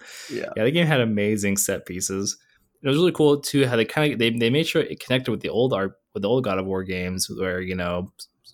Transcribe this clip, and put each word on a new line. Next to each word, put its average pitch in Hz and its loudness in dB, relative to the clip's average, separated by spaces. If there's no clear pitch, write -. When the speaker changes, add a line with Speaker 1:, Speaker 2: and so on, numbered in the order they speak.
Speaker 1:
Yeah. - -6
Speaker 2:
Yeah, 107 0
the 127 4
game 170 2
had 151 4
amazing 104 0
set - -2
pieces. 95 -6
It 143 -2
was 135 2
really 170 4
cool 147 4
too 139 2
how 123 0
they 113 4
kinda, 151 0
they, 117 4
they 117 2
made 156 2
sure 160 2
it - -6
connected 131 0
with 104 -2
the 80 -4
old 120 2
art, 98 -2
with 101 -4
the 98 0
old 127 2
God 95 0
of 95 -2
War 95 -2
games, 92 -4
where, 92 -4
you 92 -6
know, 90 -4